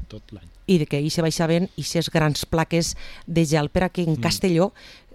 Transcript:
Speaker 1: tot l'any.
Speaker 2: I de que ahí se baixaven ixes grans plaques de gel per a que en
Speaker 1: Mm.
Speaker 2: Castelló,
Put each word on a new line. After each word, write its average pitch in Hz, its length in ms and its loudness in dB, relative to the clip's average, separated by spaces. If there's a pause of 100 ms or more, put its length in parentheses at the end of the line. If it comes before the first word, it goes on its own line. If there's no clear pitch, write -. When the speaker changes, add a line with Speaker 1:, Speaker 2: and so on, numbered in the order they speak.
Speaker 1:
tot 107 120 -14 (120)
l'any. 85 140 -18 (200)
Speaker 2:
I 185 120 6
de 151 60 0
que 147 120 -4
ahí 151 120 -2
se 160 120 -2
baixaven 165 560 0
ixes 160 340 -4
grans 151 340 0
plaques 165 500 0 (300)
de 165 200 2
gel 147 240 0
per 185 160 0
a 175 40 -2
que 180 140 -4
en 160 140 2
Speaker 1:
Mm. 117 40 -4
Speaker 2:
Castelló, 175 520 2 (420)